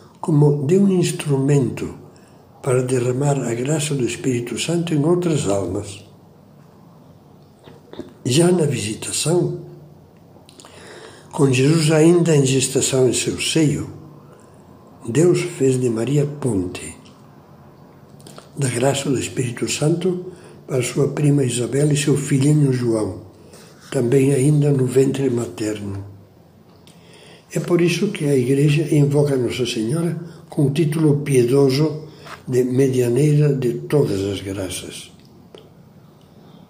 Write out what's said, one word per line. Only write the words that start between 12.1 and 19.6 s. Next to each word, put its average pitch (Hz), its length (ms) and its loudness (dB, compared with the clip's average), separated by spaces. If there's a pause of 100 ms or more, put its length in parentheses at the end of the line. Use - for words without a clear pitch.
em 139 100 4
gestação 131 640 0
em 110 40 2
seu - 280 -4
seio, - 500 -2 (1160)
Deus 151 360 2 (160)
fez 131 200 2
de 127 120 0
Maria 131 360 0
ponte 98 720 -6 (1600)
da 139 120 -4
graça 127 420 -2
do 120 80 0
Espírito 117 520 -6